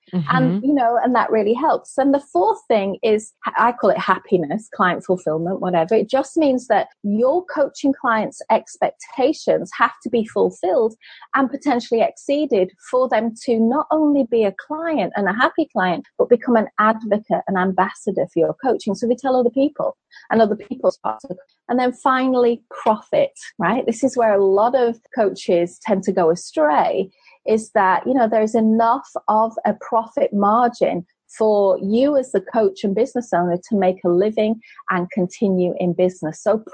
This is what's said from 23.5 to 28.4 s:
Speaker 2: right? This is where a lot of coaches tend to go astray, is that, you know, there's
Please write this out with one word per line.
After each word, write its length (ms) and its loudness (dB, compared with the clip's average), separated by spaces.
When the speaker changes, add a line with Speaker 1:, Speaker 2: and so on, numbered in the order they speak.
Speaker 2:
right? 260 -2
This 180 -2
is 140 0
where 160 2
a 100 2
lot 320 2
of 240 0
coaches 680 0
tend 200 0
to 80 -2
go 200 2
astray, 800 0
is 260 -2
that, 340 2
you 80 2
know, 120 2
there's 280 0